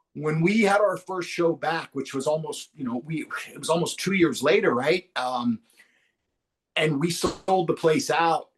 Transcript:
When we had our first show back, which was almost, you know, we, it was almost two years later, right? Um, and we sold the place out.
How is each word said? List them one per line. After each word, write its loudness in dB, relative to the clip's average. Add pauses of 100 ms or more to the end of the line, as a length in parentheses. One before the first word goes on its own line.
(140)
When -2
we 4
had 4
our 2
first -8
show 2
back, -4
which -6
was -2
almost, -4
you -8
know, -4
we, -6 (260)
it -16
was -8
almost 0
two -2
years 2
later, 4
right? 0
Um, -2 (1160)
and 0
we 0
sold -2
the 0
place 2
out. 2